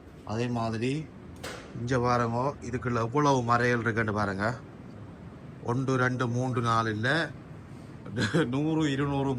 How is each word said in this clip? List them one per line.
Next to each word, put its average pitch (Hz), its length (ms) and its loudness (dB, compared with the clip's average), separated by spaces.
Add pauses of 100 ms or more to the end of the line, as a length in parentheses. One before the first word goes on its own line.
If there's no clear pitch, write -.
(320)
அதே 117 140 0 (140)
மாதிரி 113 320 0 (880)
இங்க 120 260 2
பாருங்க, 120 320 4 (300)
இதுக்குள்ள 120 380 0
எவ்வளவு 139 320 6 (120)
மரைகள் 120 340 4
இருக்குன்னு 110 360 2
பாருங்க. 98 260 2 (1200)
ஒன்று, 131 220 2 (120)
ரெண்டு, 127 200 2 (120)
மூன்று, 127 240 0 (100)
நாலு 113 260 4
இல்ல, 110 120 0 (1500)
நூறு, 156 280 2 (120)
இருநூறு, 139 440 0